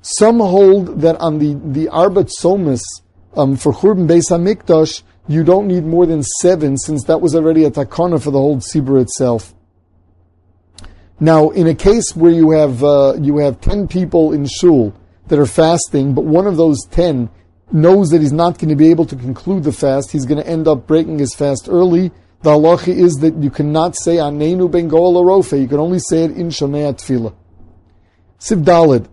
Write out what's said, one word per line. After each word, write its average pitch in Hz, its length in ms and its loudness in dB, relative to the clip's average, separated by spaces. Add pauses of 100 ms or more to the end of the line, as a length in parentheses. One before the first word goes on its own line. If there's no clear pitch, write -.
Some 226 380 0
hold 190 600 2
that 160 160 2
on 160 200 -4
the, 147 160 -2 (100)
the 156 260 -6
Arba 185 340 0
Tzomis, 165 580 -2 (540)
um, 139 200 0
for 139 160 -2
Churban 185 360 0
Beis 170 240 2
Hamikdash, 170 720 0 (240)
you 156 160 0
don't 190 240 2
need 180 180 -2
more 165 220 2
than 160 160 -2
seven, 151 520 0
since 139 280 -6
that 160 180 -2
was 156 140 0
already 160 280 2
a 147 60 2
takana 165 500 -4
for 143 120 -6
the 139 80 0
whole 139 180 0
tzibur 135 420 -2
itself. 120 540 -4 (1700)
Now, 156 320 4
in 170 160 0
a 160 80 0
case 208 400 0
where 165 160 4
you 165 180 4
have, 147 340 0
uh, 139 380 2
you 147 160 0
have 143 240 -2
ten 196 260 -2
people 160 460 0
in 143 140 -4
shul 131 440 2 (360)
that 151 100 0
are 147 80 2
fasting, 160 680 -2
but 151 80 -2
one 165 240 0
of 185 100 -2
those 156 320 0
ten 139 400 -2 (420)
knows 175 380 4
that 165 100 2
he's 143 140 0
not 170 240 -2
gonna 156 180 -2
be 156 140 4
able 165 160 2
to - 100 -14
conclude 135 480 -6
the 143 80 -2
fast, 135 400 -4
he's 139 140 -4
gonna 147 160 -4
end 160 260 -4
up 147 200 -2
breaking 160 320 0
his 135 160 -4
fast 143 340 -6
early, 180 420 0 (300)
the 165 80 0
halacha 160 380 4
is 175 300 2
that 156 180 0
you 143 160 -4
cannot 156 440 -4
say, 170 200 -2
"Anenu 160 560 -2
ben 165 160 -2
Goel 175 360 2
Arofe," 180 380 2
you 131 60 -2
can 143 100 -4
only 170 220 -2
say 165 240 -2
it 160 80 -4
in 175 160 -8
Shomei 147 460 -4
Tefillah. 120 420 -6 (1040)
Siv 180 240 -4
Daled. 160 500 4